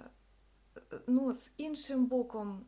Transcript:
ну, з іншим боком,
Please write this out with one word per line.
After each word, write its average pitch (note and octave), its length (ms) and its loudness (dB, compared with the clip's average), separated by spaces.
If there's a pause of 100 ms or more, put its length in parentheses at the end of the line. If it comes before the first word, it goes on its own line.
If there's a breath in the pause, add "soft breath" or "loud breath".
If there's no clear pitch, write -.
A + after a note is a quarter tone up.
(1080)
ну, B3+ 280 4
з - 220 -14
іншим D4 500 0
боком, A3+ 600 -2